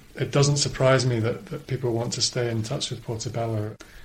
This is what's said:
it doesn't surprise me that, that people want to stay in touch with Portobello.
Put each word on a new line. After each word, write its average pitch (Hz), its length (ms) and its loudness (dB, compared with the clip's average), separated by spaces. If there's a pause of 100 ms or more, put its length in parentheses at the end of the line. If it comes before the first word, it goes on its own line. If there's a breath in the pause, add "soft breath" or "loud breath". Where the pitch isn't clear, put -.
(160)
it - 160 -2
doesn't 143 260 4
surprise 131 480 4
me 120 140 2
that, - 260 0
that - 220 -10
people 123 260 -2
want 120 200 -2
to 120 80 -2
stay 120 280 0
in 113 140 -2
touch 147 260 -4
with 120 140 -10
Portobello. 113 720 -4 (300 loud breath)